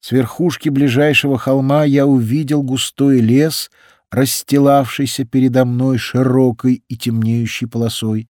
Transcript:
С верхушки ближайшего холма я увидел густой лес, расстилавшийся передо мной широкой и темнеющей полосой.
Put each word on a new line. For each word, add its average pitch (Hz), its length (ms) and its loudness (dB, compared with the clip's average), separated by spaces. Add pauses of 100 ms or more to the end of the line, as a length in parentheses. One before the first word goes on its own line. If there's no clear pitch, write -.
С - 60 -8
верхушки 135 580 -2
ближайшего 139 680 0
холма 135 440 0
я 143 220 2
увидел 139 560 0
густой 135 600 0
лес, 135 500 0 (400)
расстилавшийся 139 1120 0
передо 127 400 2
мной 123 320 0
широкой 127 880 0
и 127 80 -10
темнеющей 117 720 -2
полосой. 113 600 -4 (120)